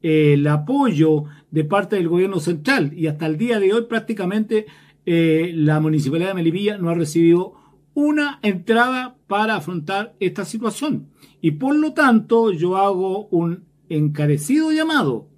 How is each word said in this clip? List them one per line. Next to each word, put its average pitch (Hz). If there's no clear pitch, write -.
eh, 156
el 143
apoyo 156
de 156
parte 196
del 175
gobierno 180
central. 160
Y 160
hasta 151
el 156
día 233
de 190
hoy 233
prácticamente, 214
eh, 165
la 156
Municipalidad 156
de 190
Melipilla 185
no 170
ha 170
recibido 170
una 294
entrada 233
para 214
afrontar 180
esta 196
situación. 226
Y 156
por 269
lo 302
tanto, 226
yo 180
hago 196
un 170
encarecido 151
llamado 214